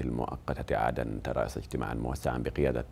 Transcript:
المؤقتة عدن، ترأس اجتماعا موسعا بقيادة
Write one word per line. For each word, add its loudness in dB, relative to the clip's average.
المؤقتة 0
عدن، 2
ترأس 0
اجتماعا -2
موسعا 0
بقيادة 2